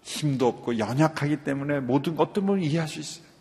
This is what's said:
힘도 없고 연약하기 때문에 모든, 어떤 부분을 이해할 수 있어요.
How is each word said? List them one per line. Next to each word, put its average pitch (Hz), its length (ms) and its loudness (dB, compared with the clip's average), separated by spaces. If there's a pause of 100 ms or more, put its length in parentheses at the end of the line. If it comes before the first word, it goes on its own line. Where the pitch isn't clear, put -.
힘도 135 460 0
없고 120 320 -2
연약하기 143 640 2
때문에 139 360 -2
모든, 135 380 0
어떤 180 280 0
부분을 196 180 2
이해할 160 240 0
수 160 120 -10
있어요. - 260 -12 (160)